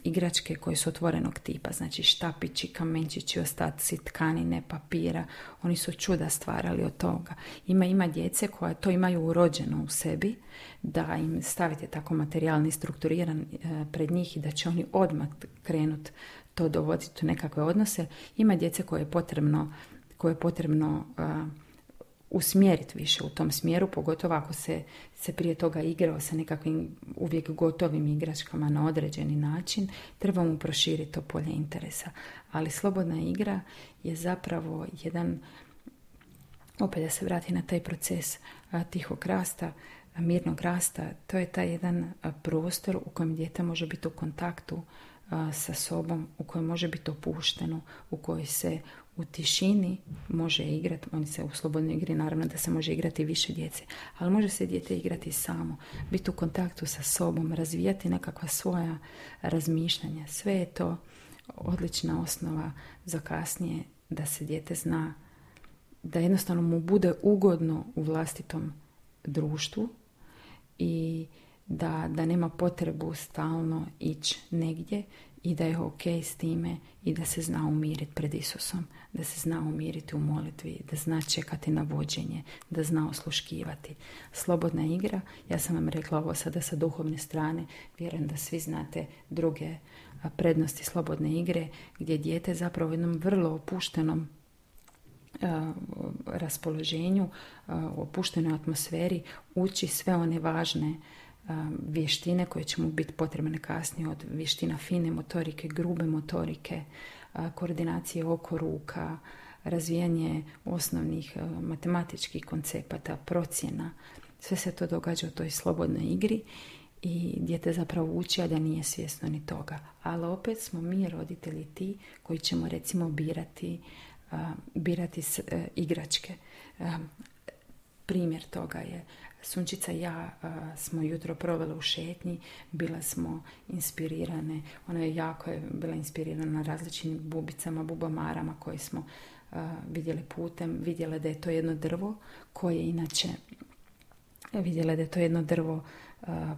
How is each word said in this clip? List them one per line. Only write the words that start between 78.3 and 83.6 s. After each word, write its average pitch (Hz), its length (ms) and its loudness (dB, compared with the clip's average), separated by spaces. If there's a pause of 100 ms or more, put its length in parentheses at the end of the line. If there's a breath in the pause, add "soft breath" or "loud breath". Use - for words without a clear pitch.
Isusom, - 540 -4 (260 loud breath)
da 156 100 -4
se - 160 -6
zna 165 200 0
umiriti 156 560 -4
u 147 40 0
molitvi, 156 640 -2 (100)
da 156 60 -2
zna 160 240 0
čekati - 500 0
na 156 100 4
vođenje, 151 640 -2 (260 loud breath)
da 165 140 0
zna 156 260 2
osluškivati. - 840 -6 (360 loud breath)